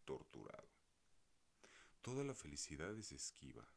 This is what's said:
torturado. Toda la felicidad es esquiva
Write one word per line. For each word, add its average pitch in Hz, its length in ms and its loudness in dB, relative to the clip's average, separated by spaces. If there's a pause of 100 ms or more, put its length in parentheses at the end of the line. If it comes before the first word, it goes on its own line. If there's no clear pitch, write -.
torturado. - 640 -4 (1300)
Toda 131 240 6
la 135 100 6
felicidad 76 640 2
es 107 140 -2
esquiva 64 520 -2 (120)